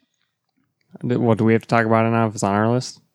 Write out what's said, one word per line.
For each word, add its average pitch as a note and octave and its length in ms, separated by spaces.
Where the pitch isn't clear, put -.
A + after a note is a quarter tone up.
what, A#2+ 360
do A2 60
we A2+ 100
have A2+ 100
to - 40
talk A#2 180
about A2+ 200
it A2+ 60
now A2+ 160
if G#2 60
it's A2+ 100
on G2 120
our A2 160
list? B2+ 300